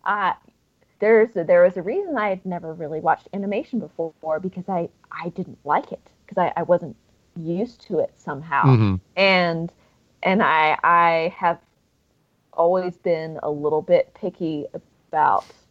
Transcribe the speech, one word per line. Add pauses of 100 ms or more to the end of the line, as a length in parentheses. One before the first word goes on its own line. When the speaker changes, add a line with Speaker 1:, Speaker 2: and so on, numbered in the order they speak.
Speaker 1:
uh, (640)
there's
a,
there
was
a
reason
I
had
never
really
watched
animation
before
because
I, (220)
I
didn't
like
it (260)
'cause
I,
I
wasn't (420)
used
to
it
somehow.
Speaker 2:
Mm-hmm. (200)
Speaker 1:
And, (520)
and
I,
I
have (960)
always
been
a
little
bit
picky
about (240)